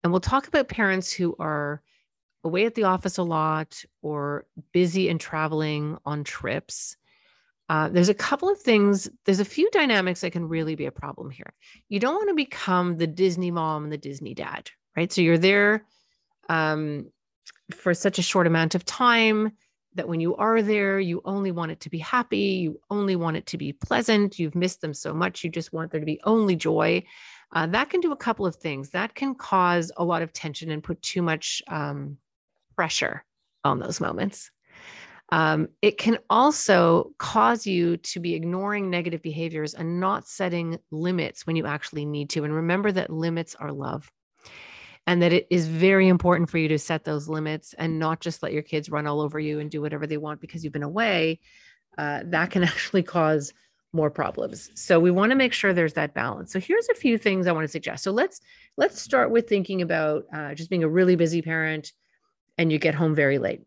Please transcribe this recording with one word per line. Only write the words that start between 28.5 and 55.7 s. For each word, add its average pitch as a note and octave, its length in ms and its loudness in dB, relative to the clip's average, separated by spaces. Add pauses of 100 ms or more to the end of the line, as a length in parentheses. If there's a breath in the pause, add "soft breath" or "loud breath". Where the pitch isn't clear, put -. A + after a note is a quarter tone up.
things. C#3 340 -8
That G3+ 240 -6
can C4+ 200 -6
cause F3 640 0
a F3 80 -2
lot E3+ 180 0
of E3 100 -8
tension D#3+ 380 -10
and D3+ 120 -6
put - 200 -8
too - 200 -4
much, D#3+ 460 -2
um, C#3+ 500 -8 (580)
pressure - 480 -2 (400)
on C#3+ 160 2
those - 200 -6
moments. - 500 -4 (840 loud breath)
Um, D#3 360 2 (140)
it G#3 160 2
can A3+ 200 2 (100)
also G3+ 880 4
cause A#3 480 2
you F3 320 2
to - 220 -10
be E3+ 140 -4
ignoring F#3+ 560 -4
negative E3+ 320 -4
behaviors D#3 520 -6
and E3+ 260 -4
not F#3+ 260 -2
setting E3+ 520 -4 (120)
limits E3 560 -4
when E3 100 -2
you D#3 100 -2
actually D3 380 -6
need D3 260 -6
to. D3+ 140 -2
And D3+ 100 -4
remember F3 380 0
that F#3 180 -2
limits E3 460 -4
are D3 160 -10
love, C#3 380 -8 (960 loud breath)
and F3 160 4
that E3+ 100 6
it F3 180 4
is F3 160 2
very F#3 400 6
important F3 440 4
for E3+ 80 0
you D#3+ 100 2
to D#3 100 2
set D#3 260 -4
those D3+ 240 -4
limits D#3 500 -6
and D#3+ 200 -2
not D#3+ 220 -2
just - 220 -6
let E3 100 -4
your D3+ 100 -4
kids D3+ 280 -6
run D3+ 160 -4
all D3 140 -2
over D3+ 200 -4
you D3+ 180 -4
and D3+ 120 -8
do D3+ 100 -6
whatever D3+ 260 -6
they D3+ 100 -6
want D3+ 240 -8
because D#3+ 220 -14
you've D3+ 100 -8
been D3 100 -4
away. E3 580 0 (580 soft breath)
Uh, D3 280 -4
that E3+ 240 0
can F#3 120 2
<laughs> - 20 4
actually - 380 0
cause D#3 500 0 (400)
more D#3 180 2
problems. - 640 -6
So - 260 4
we F3+ 100 6
wanna G3+ 240 4
make C4 180 4
sure G3 200 2